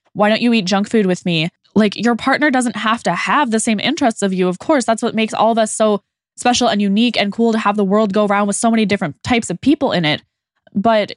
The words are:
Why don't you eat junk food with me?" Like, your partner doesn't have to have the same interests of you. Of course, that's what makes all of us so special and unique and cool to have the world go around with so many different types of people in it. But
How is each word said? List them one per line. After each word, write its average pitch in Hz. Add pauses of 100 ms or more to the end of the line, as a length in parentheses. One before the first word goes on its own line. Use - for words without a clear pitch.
(120)
Why 208
don't 214
you 240
eat 226
junk 196
food 214
with 180
me?" 165 (280)
Like, 208
your 226
partner 269
doesn't 247
have 220
to 175
have 233
the 220
same 220
interests 254
of 196
you. 185
Of 180
course, 285
that's 226
what 240
makes 220
all 226
of 226
us 220
so 214 (340)
special 247
and 208
unique 214
and 202
cool 226
to 220
have 208
the 208
world 202
go 208
around 202
with 202
so 233
many 226
different 190
types 233
of 175
people 269
in 170
it. 151 (520)
But 214